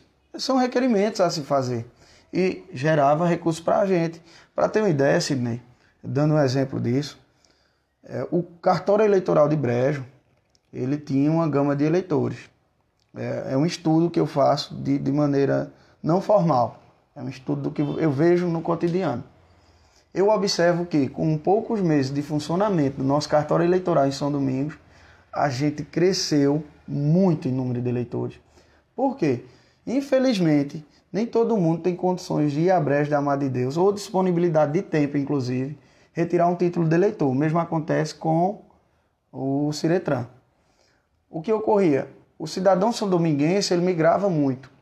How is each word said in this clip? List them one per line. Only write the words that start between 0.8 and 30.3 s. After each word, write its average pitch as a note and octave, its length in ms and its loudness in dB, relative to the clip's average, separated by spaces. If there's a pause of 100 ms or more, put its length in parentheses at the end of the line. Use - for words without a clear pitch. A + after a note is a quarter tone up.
a E3+ 80 4
se D#3+ 140 -6
fazer. B2 440 -2 (460)
E F3+ 400 -2
gerava D3+ 540 2
recursos E3 360 -2
pra - 220 2
gente. E3 360 -2 (340)
Pra - 140 0
ter G#3+ 120 0
uma G#3+ 80 2
ideia, D3+ 320 2
Sidney, B2 420 -4 (400)
dando C#3+ 320 0
um D3+ 40 2
exemplo C3 420 0
disso, B2 380 -4 (840)
é, B2+ 280 -8
o F3 120 0
cartório F#3 640 0
eleitoral F#3 440 4
de D3+ 80 0
Brejo, C3 480 0 (680)
ele B2+ 240 -4
tinha C#3+ 340 0
uma E3 180 2
gama C#3 280 0
de C#3+ 80 0
eleitores. D3 540 0 (800)
É, A#2+ 360 -8
é C3 40 0
um C#3 80 2
estudo E3 460 0
que E3 80 -4
eu D#3 80 2
faço C#3+ 480 0
de, C3+ 240 -2
de C#3 140 -2
maneira C#3 600 0 (300)
não E3 180 0
formal. E3 600 2 (340)
É C#3+ 80 -16
um B2+ 60 -10
estudo C#3+ 340 -6
do C#3+ 80 -4
que D#3 120 -4
eu D3+ 280 -2
vejo E3+ 360 2
no E3 140 -2
cotidiano. E3 640 -2 (880)
Eu F#3+ 180 2
observo F3 560 2
que, C#3+ 220 0
com D#3 300 -2
poucos G#3+ 420 0
meses D3 320 2
de C#3+ 100 -4
funcionamento D#3 760 -2
do C3 60 -4
nosso C#3+ 240 0
cartório D3+ 360 2
eleitoral F3 420 2
em C#3 60 0
São C#3+ 180 -4
Domingos, C#3 460 -2 (560)
a C#3+ 160 0
gente D3 340 -2
cresceu D3+ 800 0 (240)
muito D3+ 600 2
em B2+ 40 -2
número B2+ 280 -4
de B2 80 -4
eleitores. A#2+ 520 -6 (540)
Por C4 220 -2
quê? C3 280 -2 (400)
Infelizmente, F#3 1040 0 (260)